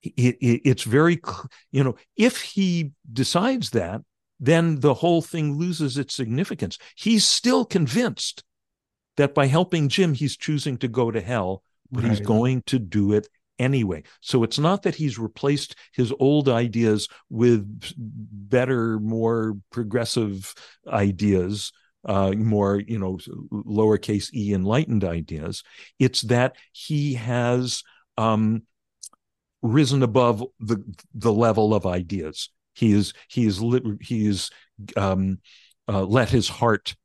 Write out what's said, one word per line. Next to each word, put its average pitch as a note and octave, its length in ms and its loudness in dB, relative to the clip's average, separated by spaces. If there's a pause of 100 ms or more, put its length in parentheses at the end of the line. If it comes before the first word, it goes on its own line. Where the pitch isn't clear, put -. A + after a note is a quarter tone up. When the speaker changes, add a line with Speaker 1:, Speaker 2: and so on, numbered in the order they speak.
Speaker 1:
It, B2 400 0
it, A#2+ 240 2
it's C3 180 2
very D#3 400 4
cl-, - 240 -10 (240)
you C#3 140 2
know, B2 100 -2 (220)
if A#3 240 2
he F3 500 -2 (200)
decides F3 580 0
that, G2 320 -4 (400)
then D#3+ 400 2
the C3+ 140 4
whole E3+ 260 2
thing D3+ 360 -4
loses D#3 400 -4
its - 160 -6
significance. A#2+ 640 -4 (200)
He's G#3+ 260 2
still B3+ 400 2
convinced F3+ 800 -2 (720)
that C#3 180 2
by C#3 140 4
helping D#3+ 400 2
Jim, E3+ 260 2
he's C3 220 -4
choosing C#3+ 440 -4
to C3 100 -4
go A#2 200 0
to A2 120 -4
hell, F#2+ 420 -4 (260)
but A#2+ 140 -4
he's A2 160 2
Speaker 2:
Right. G#2 60 -8
Speaker 1:
going A#2+ 380 2
to C3 160 -2
do G2+ 340 0
it G#2 160 2 (300)
anyway. A#2+ 440 0 (160)
So A#2+ 240 2
it's A2+ 140 -2
not F3 240 2
that F3+ 140 -2
he's C3 240 -4
replaced C#3 560 -2 (180)
his B2 260 0
old C#3 300 4
ideas A#2 580 2 (220)
with A#2 340 4 (320)
better, A2+ 1040 -2
more A2+ 560 -2 (140)
progressive A2 840 -4 (340)
ideas, G2+ 840 0 (320)
uh, G2 280 0
more, G#2 480 2
you A2+ 180 -6
know, F#2+ 220 -4 (320)
lowercase G#2 840 0
e G#2 200 -2
enlightened G#2+ 520 0
ideas. E2+ 580 -6 (360)
It's B2+ 240 2
that A#2+ 340 2 (160)
he D3 400 -4
has, B2 680 -2 (340)
um, A2 460 2 (1000)
risen C3+ 420 2
above A#2+ 400 2 (160)
the, A2 240 -2 (300)
the A2+ 180 0
level A2 420 4
of G2+ 120 0
ideas. F2+ 640 -6 (240)
He A2+ 180 2
is, G2+ 220 2 (160)
he A#2+ 160 0
is, G2+ 160 0
lit-, A#2 400 -2
he A2 240 -2
is, G2+ 240 -2 (480)
um, F#2+ 420 0 (480)
uh, F#2+ 160 0
let G#2+ 260 2
his A#2 200 2
heart - 540 -2